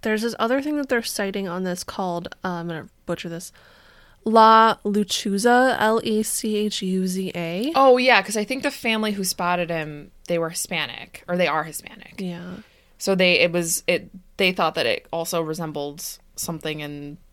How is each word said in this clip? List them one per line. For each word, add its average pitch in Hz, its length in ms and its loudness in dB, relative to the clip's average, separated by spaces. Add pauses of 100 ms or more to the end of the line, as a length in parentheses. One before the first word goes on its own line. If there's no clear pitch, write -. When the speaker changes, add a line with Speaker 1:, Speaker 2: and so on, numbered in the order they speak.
Speaker 1:
There's 214 200 0
this 233 160 -2
other 247 240 2
thing 294 140 -2
that 285 120 -4
they're 240 140 0
citing 196 460 -4
on 180 160 -4
this 180 200 -4
called, 175 440 -6 (160)
uh, 190 40 -2
I'm 170 200 -6
gonna 165 200 -8 (180)
butcher 170 220 -6
this, 165 220 -12 (760)
La 220 600 8
Lechuza, 214 960 2
L 220 260 2
E 220 180 0
C 214 340 -2
H 208 260 -2
U 185 240 0
Z 185 280 -4
A. 175 400 -4
Speaker 2:
Oh, 269 220 8
yeah, 247 260 6
'cause 202 140 -6
I 214 80 0
think 262 180 -4
the 285 80 0
family 214 420 -2
who 196 120 -4
spotted 175 460 -2
him, 151 400 -6 (180)
they 170 100 0
were 165 120 -2
Hispanic, 143 760 -8
or 180 80 -2
they 180 120 2
are 156 160 0
Hispanic. - 540 -16
Speaker 1:
Yeah. 180 380 -10 (420)
Speaker 2:
So 196 160 0
they, 180 260 4
it 170 120 4
was, 170 340 -2
it, 190 240 -2 (260)
they 185 160 2
thought 165 220 -2
that 139 120 -2
it - 260 -2
also 165 300 -4
resembled 156 600 -8 (340)
something 156 440 -8
in 147 380 -12 (140)